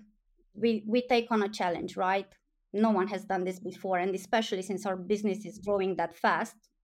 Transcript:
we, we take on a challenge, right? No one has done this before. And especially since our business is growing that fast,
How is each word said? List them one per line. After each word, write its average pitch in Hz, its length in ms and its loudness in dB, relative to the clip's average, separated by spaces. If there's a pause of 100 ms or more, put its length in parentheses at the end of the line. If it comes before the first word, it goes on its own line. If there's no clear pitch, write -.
(560)
we, 220 320 2
we 247 180 2
take 233 240 2
on 214 140 4
a 196 60 0
challenge, 180 460 -2
right? 190 300 0 (480)
No 214 160 4
one 190 200 2
has 190 160 -6
done 185 180 -2
this 185 160 -4
before. 185 400 -2
And 185 160 0
especially 208 480 -2
since 196 240 -4
our 190 100 -2
business 202 480 -2
is 202 140 -14
growing 190 380 0
that 170 180 -2
fast, 202 400 0 (280)